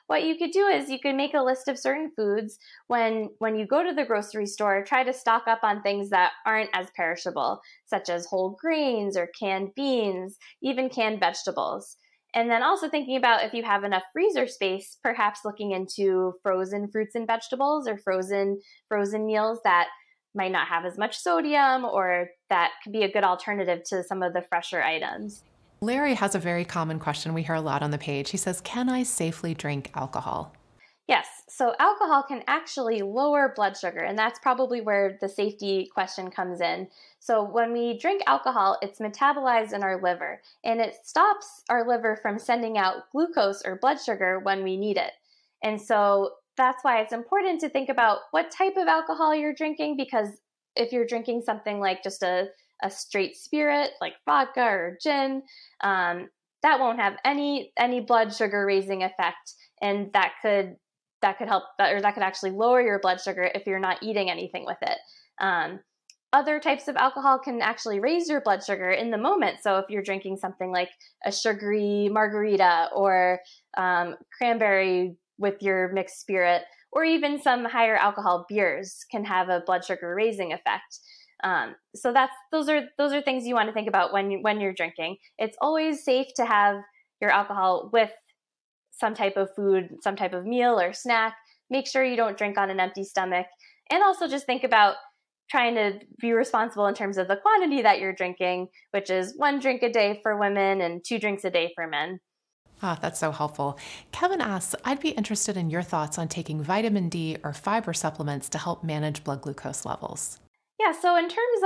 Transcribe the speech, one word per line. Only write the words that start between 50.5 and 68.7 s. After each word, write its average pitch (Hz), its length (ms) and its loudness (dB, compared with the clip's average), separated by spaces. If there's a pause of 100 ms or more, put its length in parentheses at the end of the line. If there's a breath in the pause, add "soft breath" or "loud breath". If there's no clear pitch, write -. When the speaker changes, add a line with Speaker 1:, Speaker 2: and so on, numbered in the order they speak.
Speaker 1:
if 233 180 0
you're 233 140 0
drinking 233 340 -4
something 214 380 -4
like 190 240 -2
just 190 180 -6
a, 185 280 0 (340 soft breath)
a 190 60 -2
straight - 460 -4
spirit, 294 640 0
like - 140 -6 (120)
vodka 269 360 2
or 185 400 0
gin, 269 420 0 (380 loud breath)
um, 180 480 0 (340)
that 294 160 6
won't 240 200 2
have 202 160 2 (100)
any, 285 520 0
any 247 220 2
blood 226 340 4
sugar 202 320 0
raising 196 380 0
effect, - 500 -4 (280 soft breath)
and 202 320 -2
that 190 280 0
could, 196 340 0 (460)
that 190 160 0
could 214 100 -6
help, 196 160 0 (160)
or 196 220 4
that 202 140 0
could 208 80 0
actually 190 280 -2
lower 240 300 4
your 208 180 2
blood 185 220 0
sugar 180 340 -2
if 202 120 -6
you're 190 120 -2
not 185 220 -2
eating 208 280 -2
anything 170 360 -6
with - 160 -8
it. - 160 -2 (420 soft breath)
Um, 180 400 -2 (540)
other 294 260 4
types 294 280 -2
of 277 80 -4
alcohol 269 440 4
can 247 220 -4
actually 220 380 -2
raise 330 280 2
your 294 140 0
blood 196 220 0
sugar 185 260 -2